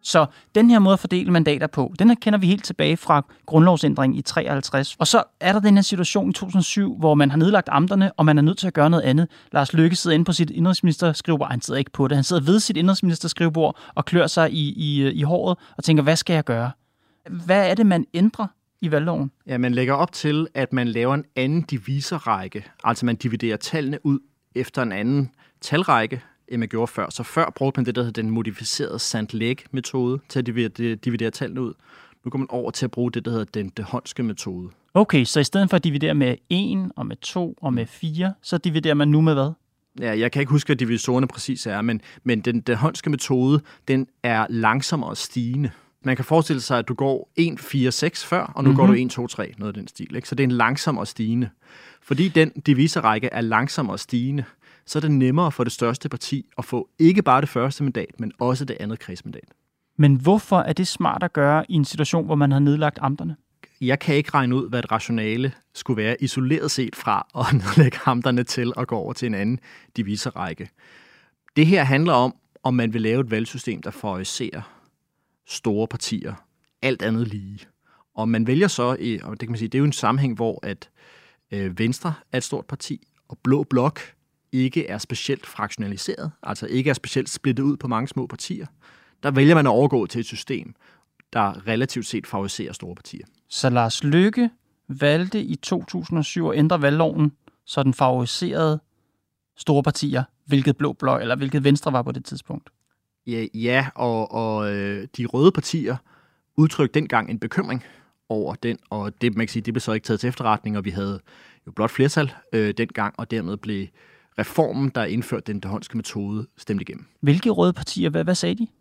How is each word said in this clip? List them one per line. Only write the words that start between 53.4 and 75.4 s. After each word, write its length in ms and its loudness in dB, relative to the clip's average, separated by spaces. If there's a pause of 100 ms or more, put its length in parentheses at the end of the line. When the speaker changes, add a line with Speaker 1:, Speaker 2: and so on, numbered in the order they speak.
Speaker 2:
langsommere 560 -2
stigende, 460 -4 (420)
så 140 -4
er 20 -2
det 100 0
nemmere 400 4
for 120 -4
det 100 -2
største 360 -2
parti 360 -8 (120)
at 80 -10
få 240 -6 (100)
ikke 220 6
bare 200 4
det 80 -4
første 340 -2
mandat, 360 -6
men 200 -8
også 260 -2
det 140 -8
andet 200 -8
kredsmandat. 440 -16 (540)
Speaker 1:
Men 180 8
hvorfor 440 2
er 140 -2
det 140 -2
smart 360 -2
at 100 -4
gøre 360 2
i 40 -4
en 120 4
situation, 400 -2
hvor 100 0
man 160 4
har 80 4
nedlagt 420 2
amterne? 340 -4 (460)
Speaker 2:
Jeg 180 0
kan 160 0
ikke 180 0
regne 220 2
ud, 140 -2
hvad 100 -2
et 120 -6
rationale 600 -2 (220)
skulle 300 -4
være 200 -2
isoleret 480 -2
set 240 -4
fra 340 -2
<laughs> 100 -10
at 140 0
nedlægge 520 4
amterne 380 0
til 340 -4
at 100 -6
gå 100 -4
over 160 -6
til 120 -8
en 100 -4
anden 240 -2 (380)
diviserrække. 720 -6 (880)
Det 120 6
her 160 4
handler 300 4
om, 220 2 (280)
om 100 0
man 200 0
vil 80 -2
lave 200 0
et 100 -4
valgsystem, 500 -6
der 100 -10
favoriserer 680 -8 (840)